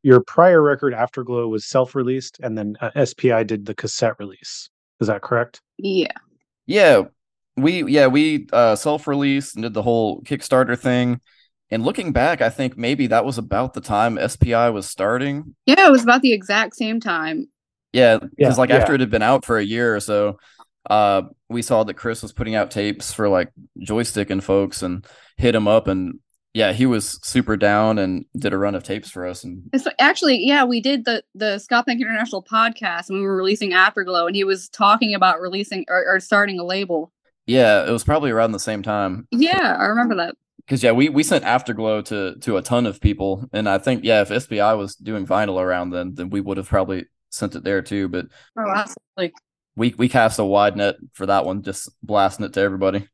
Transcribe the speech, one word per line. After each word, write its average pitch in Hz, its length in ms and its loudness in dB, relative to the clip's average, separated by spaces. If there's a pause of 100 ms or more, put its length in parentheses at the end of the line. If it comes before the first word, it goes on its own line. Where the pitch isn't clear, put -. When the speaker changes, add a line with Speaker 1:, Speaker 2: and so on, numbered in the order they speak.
Speaker 1:
Your 127 180 8
prior 170 400 6
record, 139 320 0
Afterglow, 120 540 -4
was 110 180 -4
self-released, 127 760 -2
and 110 160 -6
then, 104 240 -6
uh, 117 140 -6
S 139 180 0
P 123 180 2
I 113 120 2
did 104 240 -6
the 104 80 -10
cassette - 440 -4
release. - 500 -16 (300)
Is 110 80 0
that 104 140 -2
correct? - 400 -4 (160)
Speaker 2:
Yeah. 190 300 -2 (580)
Speaker 3:
Yeah. 160 380 6 (520)
We, 160 300 0
yeah, 139 220 6
we, 151 440 2
uh, 113 240 4
self-released 143 800 -2
and 110 80 -8
did 113 120 -8
the 107 80 -4
whole 113 400 0
Kickstarter 123 540 0
thing. 123 440 0 (480)
And 113 160 -4
looking 170 260 -4
back, 147 300 0
I 113 80 2
think 127 280 -4
maybe 127 300 -2
that 110 160 2
was 123 140 -4
about 120 360 -4
the - 60 -10
time 110 380 0
S 98 180 -4
P 120 180 2
I 117 180 4
was 101 180 -6
starting. 139 680 -4 (100)
Speaker 2:
Yeah, 349 220 6
it 285 40 10
was 247 120 6
about 240 180 4
the 254 120 4
exact 208 420 -4
same 226 240 -4
time. 160 480 -6 (460)
Speaker 3:
Yeah, 120 240 6
'cause, - 200 -8
Speaker 1:
Yeah, 135 180 4
Speaker 3:
like, 127 160 2
Speaker 1:
yeah. 131 60 6
Speaker 3:
after 120 160 4
it 135 60 2
had 123 100 0
been 110 120 0
out 127 240 2
for 117 120 0
a 107 60 0
year 113 320 -2
or 101 60 -4
so, 104 360 -2 (520)
uh, 101 320 4 (260)
we 117 140 -6
saw 113 220 0
that 104 100 -6
Chris - 280 -8
was 107 120 -14
putting 110 220 -6
out 104 160 -2
tapes 104 420 -4
for, 104 160 -2
like, 90 220 0 (280)
Joystick 107 500 -4
and 95 140 -4
folks 98 380 -2
and 92 240 -6 (320)
hit 120 180 2
him 107 100 2
up. 110 220 4
And, 92 320 -4 (340)
yeah, 104 200 2
he 123 120 2
was 117 380 0
super 110 320 0
down 104 420 2
and 92 280 -2 (120)
did 101 140 -2
a 95 60 -2
run 101 180 -2
of 90 80 -6
tapes 104 260 -8
for 90 160 -12
us. 90 200 -10
And 90 260 -16
Speaker 2:
It's 269 160 -2 (120)
actually, 277 460 2
yeah, 277 200 2
we 240 160 -2
did 262 240 -4
the, 233 180 -4 (120)
the 202 240 -4
Ska 240 240 0
Punk 240 180 -4
International 220 420 -6
podcast, 220 640 -4
and 190 80 -4
we 196 60 -2
were 196 140 -2
releasing 190 340 -2
Afterglow, 180 560 2
and 190 80 -4
he 196 80 0
was 190 240 -2
talking 214 460 2
about 185 260 2
releasing 190 480 -8
or, 180 180 0
or 190 140 0
starting 202 400 0
a 175 60 -6
label. 180 480 -4 (320)
Speaker 3:
Yeah, 110 420 4
it 113 40 -2
was 117 120 -2
probably 143 280 0
around 113 200 2
the 101 80 -6
same 104 240 -6
time. 104 480 -4
Speaker 2:
Yeah, 311 480 0
I 98 60 0
remember 226 300 0
that. - 200 -6 (320)
Speaker 3:
'Cause, 127 160 -2
yeah, 117 80 6
we, 135 180 4
we 147 140 2
sent 160 200 0
Afterglow 110 600 -2
to, 98 320 -6
to 107 200 -4
a 92 60 0
ton 120 240 0
of 101 160 -6
people. 98 500 -2
And 107 160 -4
I 98 100 2
think, 127 260 -2
yeah, 107 180 4
if 101 80 -2
S 107 160 -4
P 104 160 -4
I 110 120 4
was 101 220 -4
doing 104 300 -8
vinyl 95 340 0
around 90 300 -2
then, 90 240 -8
then 90 160 -10
we 101 100 -4
would 98 180 -6
have 95 120 -10
probably 95 360 -2 (240)
sent - 260 -8
it - 80 -12
there 95 180 -2
too. 98 260 -6
But 87 200 -8 (300)
Speaker 2:
Oh, 214 120 -6
absolutely. 196 640 -8 (420)
Speaker 3:
we, 117 220 -2
we 123 100 2
cast 117 300 2
a 107 80 -2
wide 101 320 2
net 101 200 -2 (160)
for 95 120 -10
that 95 200 2
one, 95 180 -6
just - 260 -10 (140)
blasting 104 420 0
it 90 80 -12
to 98 80 0
everybody. 98 520 -2